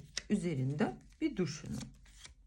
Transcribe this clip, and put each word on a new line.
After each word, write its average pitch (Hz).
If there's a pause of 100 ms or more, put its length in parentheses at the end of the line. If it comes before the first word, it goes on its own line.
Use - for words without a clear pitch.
(300)
üzerinde 165 (240)
bir 302
düşünün. - (680)